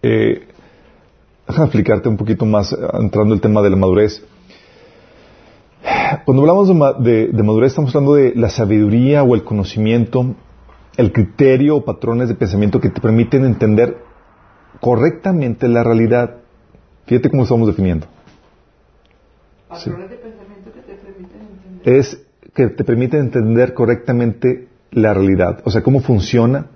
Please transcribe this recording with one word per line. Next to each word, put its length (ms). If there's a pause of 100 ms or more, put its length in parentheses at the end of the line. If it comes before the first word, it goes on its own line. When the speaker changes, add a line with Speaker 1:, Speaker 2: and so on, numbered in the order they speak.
Speaker 1:
eh, 460 (1000)
déjame 180
explicarte 420
un 100
poquito 280
más, 260
eh, 60 (160)
entrando 400
el 80
tema 200
de 80
la 60
madurez. 480 (2000)
Cuando 180
hablamos 240
de 60
ma-, 200
de, 340
de 160
madurez, 280
estamos 220
hablando 220
de 200
la 140
sabiduría 760
o 120
el 80
conocimiento, 920 (600)
el 140
criterio 680
o 80
patrones 440
de 60
pensamiento 440
que 100
te 120
permiten 420
entender 540 (840)
correctamente 880
la 160
realidad. 540 (680)
Fíjate 220
cómo 140
estamos 240
definiendo. 400 (1700)
Sí. 140
Speaker 2:
Patrones 200
de 80
pensamiento 560
que 80
te 140
permiten 460
entender. 580
Speaker 1:
Es 220 (320)
que 140
te 160
permiten 380
entender 520
correctamente 960 (240)
la 220
realidad. 500
O 80
sea, 100
cómo 200
funciona 640 (100)